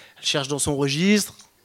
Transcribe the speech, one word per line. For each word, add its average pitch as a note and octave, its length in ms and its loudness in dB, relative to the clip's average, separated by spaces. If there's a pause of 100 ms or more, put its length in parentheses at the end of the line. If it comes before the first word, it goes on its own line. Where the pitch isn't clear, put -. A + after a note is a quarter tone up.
(180)
elle - 60 -18
cherche C#3 220 -2
dans C#3 140 -4
son D3+ 160 0
registre, E3 580 2 (300)